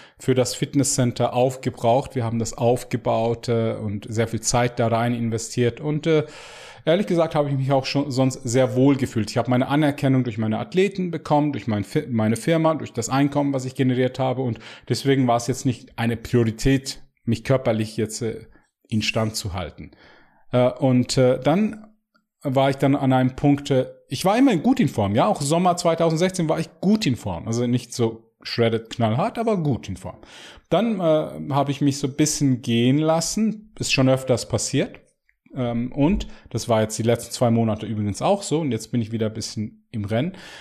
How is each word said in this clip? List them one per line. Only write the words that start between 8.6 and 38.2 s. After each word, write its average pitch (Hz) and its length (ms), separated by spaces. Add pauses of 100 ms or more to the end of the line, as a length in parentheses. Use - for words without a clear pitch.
wohl 131 220
gefühlt. 117 340
Ich - 80
hab 117 80
meine 127 220
Anerkennung 143 560
durch 110 140
meine 110 200
Athleten 180 540
bekommen, 151 400
durch 117 160
mein 104 160
Fi-, - 240
meine 113 260
Firma, 160 400
durch 127 180
das - 160
Einkommen, 143 440
was 127 120
ich 127 120
generiert 127 420
habe 131 240
und 120 160 (300)
deswegen 135 400
war 117 80
es 117 100
jetzt - 180
nicht - 360
eine 117 160
Priorität, 120 880 (200)
mich 113 200
körperlich 113 540
jetzt, 107 240
äh, 110 240 (420)
instand 110 480
zu 92 160
halten. 85 380 (600)
Äh, 123 200
und, 127 480
äh, 127 200
dann 190 480 (560)
war 135 280
ich 139 60
dann 143 200
an 131 160
einem 131 240
Punkt, 143 340
äh, 127 200 (180)
ich 131 160
war 202 140
immer 262 180
gut 233 240
in 165 80
Form, 101 260
ja, 151 120
auch 196 160
Sommer 175 340
zweitausendsechzehn 165 720
war 156 100
ich 165 120 (100)
gut 208 240
in 127 120
Form, 85 300
also 117 200
nicht 123 260
so 113 480
shredded, 113 480
knallhart, 127 480
aber 226 220
gut 143 320
in 92 80
Form. - 180 (540)
Dann, 202 300
äh, 156 520
habe 139 180
ich 139 120
mich 139 160
so - 80
ein 131 100
bisschen 143 460
gehen 120 340
lassen, 165 840
ist - 140
schon 131 160
öfters 131 400
passiert, 139 520 (540)
ähm, 120 380
und 156 360 (220)
das - 180
war 110 140
jetzt 110 160
die 113 40
letzten 117 300
zwei 120 180
Monate 113 360
übrigens 104 360